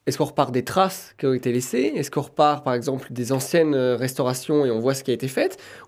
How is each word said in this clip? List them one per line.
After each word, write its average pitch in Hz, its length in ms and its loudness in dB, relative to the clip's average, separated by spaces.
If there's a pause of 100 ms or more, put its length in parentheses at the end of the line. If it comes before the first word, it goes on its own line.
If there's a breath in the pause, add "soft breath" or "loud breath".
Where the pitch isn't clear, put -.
est-ce 131 100 0
qu'on 156 80 0
repart 135 260 0
des 127 140 0
traces - 540 -2
qui 147 80 -2
ont 131 80 4
été 127 180 0
laissées ? 240 420 0
Est-ce 156 160 -4
qu'on 147 120 -2
repart, 147 420 2
par 131 80 0
exemple, 131 400 -4
des 120 200 -4
anciennes, 151 420 2
euh, 127 220 2
restaurations 131 680 0
et 127 60 2
on 113 100 0
voit 131 140 2
ce 135 100 -8
qui 135 60 0
a 120 40 2
été 131 140 -4
fait ? 330 300 -2 (300 loud breath)